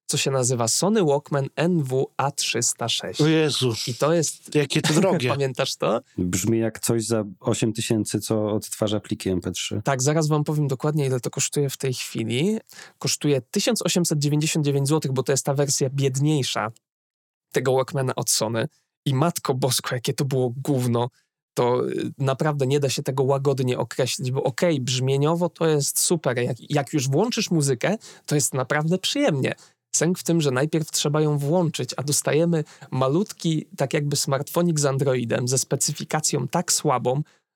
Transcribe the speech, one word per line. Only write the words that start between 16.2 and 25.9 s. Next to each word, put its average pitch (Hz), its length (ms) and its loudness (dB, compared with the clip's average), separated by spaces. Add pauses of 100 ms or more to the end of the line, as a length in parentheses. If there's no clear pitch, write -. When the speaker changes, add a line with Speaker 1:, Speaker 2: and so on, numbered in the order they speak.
Speaker 1:
tego 131 220 2
Walkmana 131 420 0
od 117 140 -4
Sony. 113 380 0 (380)
I 139 80 2
matko 147 400 2
bosko, 131 420 0
jakie 127 180 -2
to 147 120 -2
było 127 280 0 (100)
gówno. 120 460 2 (440)
To, 123 360 2
y, - 280 -4
naprawdę 139 500 0
nie 143 120 2
da 139 100 0
się 139 140 -4
tego 135 200 -2
łagodnie 135 540 0
określić, 127 540 -2
bo 131 120 2
okej, 147 380 0
brzmieniowo 139 680 2
to - 180 -2
jest 147 320 2